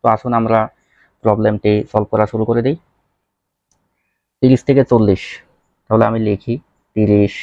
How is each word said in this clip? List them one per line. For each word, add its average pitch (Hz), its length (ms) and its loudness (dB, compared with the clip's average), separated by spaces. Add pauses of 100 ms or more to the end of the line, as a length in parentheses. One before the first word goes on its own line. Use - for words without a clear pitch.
তো - 40 -4
আসুন 113 260 -2
আমরা 113 260 2 (640)
প্রবলেমটি 107 500 0 (160)
সলভ 104 200 -2
করা 107 220 0
শুরু 110 140 -4
করে 117 160 -2
দিই। 139 160 -2 (1600)
তিরিশ 127 220 2
থেকে 139 260 2
চল্লিশ, 104 340 2 (580)
তাহলে 110 240 0
আমি 113 220 -2
লিখি 104 280 -4 (400)
তিরিশ 104 480 2